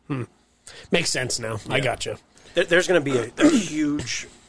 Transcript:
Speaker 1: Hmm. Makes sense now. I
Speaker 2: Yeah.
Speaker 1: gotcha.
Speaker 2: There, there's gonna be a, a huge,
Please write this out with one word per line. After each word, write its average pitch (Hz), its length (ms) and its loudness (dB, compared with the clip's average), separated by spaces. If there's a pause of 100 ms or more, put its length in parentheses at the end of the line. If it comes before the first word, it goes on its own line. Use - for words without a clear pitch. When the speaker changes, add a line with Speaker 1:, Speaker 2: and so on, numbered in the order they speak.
Speaker 1:
Hmm. 131 160 -4 (680)
Makes 175 180 0
sense 127 280 -2
now. 113 200 -6 (120)
I 131 80 0
Speaker 2:
Yeah. 135 60 0
Speaker 1:
gotcha. 110 340 -4 (340)
Speaker 2:
There, 175 120 2
there's 175 220 4
gonna 180 140 4
be 135 160 0
a, 113 220 -2
a 294 120 6
huge, 151 800 -2 (200)